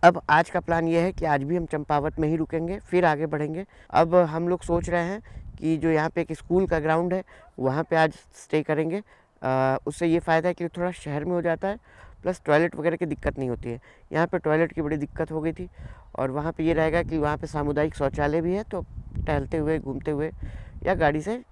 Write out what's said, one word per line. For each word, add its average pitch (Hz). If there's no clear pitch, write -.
अब 170
आज 160
का 180
plan 165
ये 165
है 180
कि 156
आज 147
भी 151
हम 165
चंपावत 147
में 156
ही 160
रुकेंगे, 165
फिर 180
आगे 156
बढ़ेंगे। 156
अब 165
हम 170
लोग 175
सोच 170
रहे 170
हैं 196
कि 160
जो 156
यहाँ 156
पे 175
एक 160
स्कूल 180
का 165
ग्राउंड 160
है, 185
वहाँ 131
पे 170
आज 160
स्टे -
करेंगे। 160
अ, 131
उससे 151
ये 165
फ़ायदा 165
है 175
कि 170
थोड़ा 175
शहर 151
में 180
हो 175
जाता 165
है, 214
plus 180
toilet 156
वगैरह 156
की 175
दिक्कत 143
नहीं 131
होती 120
है। 117
यहाँ 156
पे 170
toilet 160
की 156
बड़ी 147
दिक्कत 156
हो 160
गई 160
थी 175
और 135
वहाँ 147
पे 160
ये 165
रहेगा 160
कि 160
वहाँ 147
पे -
सामुदायिक 147
शौचालय 147
भी 175
है, 202
तो 190
टहलते 147
हुए, 156
घूमते 135
हुए 151
या 185
गाड़ी 156
से 220